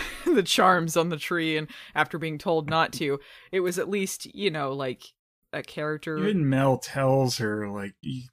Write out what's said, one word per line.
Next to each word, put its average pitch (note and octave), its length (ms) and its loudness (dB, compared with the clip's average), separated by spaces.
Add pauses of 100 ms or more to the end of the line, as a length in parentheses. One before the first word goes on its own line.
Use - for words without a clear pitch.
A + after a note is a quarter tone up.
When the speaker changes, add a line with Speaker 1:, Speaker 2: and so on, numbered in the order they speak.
Speaker 1:
<laughs> - 160 -10
the C4 180 6
charms F3+ 520 4
on E3+ 140 2
the D#3+ 80 -4
tree D#3+ 400 0
and D3+ 100 -4 (280)
after D3+ 220 0
being D#3+ 200 -6
told D#3+ 320 -2
not D#3+ 240 2
to, C#3 260 -2 (320)
it F#3 100 0
was F3+ 180 -2
at F3+ 100 -2
least, G3 460 -4
you G3 160 0
know, C#3+ 220 -4
like, C3+ 300 -6 (480)
a D3 120 -6
character. D#3 560 -6
Speaker 2:
Even F#3+ 280 2
Mel C3+ 300 4
tells C3+ 600 2
her, G#2+ 300 -2
like, G2+ 320 -10
"You B2+ 320 -8